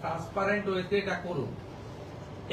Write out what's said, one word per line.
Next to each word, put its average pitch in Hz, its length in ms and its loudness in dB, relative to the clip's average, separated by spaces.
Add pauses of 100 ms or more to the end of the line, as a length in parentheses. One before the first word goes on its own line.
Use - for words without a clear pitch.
ট্রান্সপারেন্ট 196 680 2
ওয়েতে 185 320 2
এটা 190 140 2 (100)
করুন। 156 260 0 (1000)